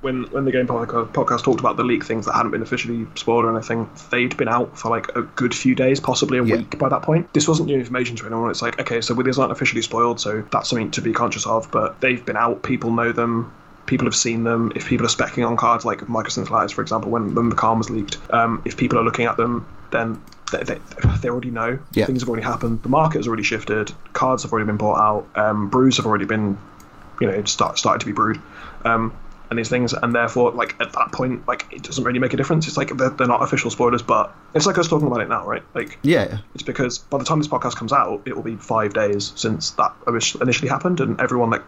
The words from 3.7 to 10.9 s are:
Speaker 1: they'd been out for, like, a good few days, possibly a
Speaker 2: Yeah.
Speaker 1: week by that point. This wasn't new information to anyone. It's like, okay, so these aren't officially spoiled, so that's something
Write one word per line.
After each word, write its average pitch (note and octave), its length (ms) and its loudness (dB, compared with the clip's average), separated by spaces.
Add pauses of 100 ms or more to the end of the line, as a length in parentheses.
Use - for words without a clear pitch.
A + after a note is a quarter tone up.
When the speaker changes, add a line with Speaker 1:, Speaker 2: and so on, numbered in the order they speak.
Speaker 1:
they'd B2 260 0
been B2+ 120 0
out A#2+ 280 0
for, A2+ 140 -4
like, A2+ 260 -2
a A#2+ 60 -2
good - 320 0
few B2+ 220 4
days, C3 240 4
possibly B2+ 380 0
a B2 60 2
Speaker 2:
Yeah. A2 120 4
Speaker 1:
week - 220 -4
by C3+ 120 2
that C3+ 120 0
point. D#3+ 300 2
This D3+ 160 4
wasn't D#3 200 2
new C#3+ 100 2
information A#2+ 380 -2
to G#2+ 100 -12
anyone. A2+ 240 -2
It's - 100 -4
like, A#2 200 -4
okay, A#2 200 -2
so A2 140 -2
these B2+ 240 2
aren't C3 140 4
officially A#2 300 0
spoiled, A#2 380 0
so G#2+ 300 -4
that's - 180 0
something A2+ 220 0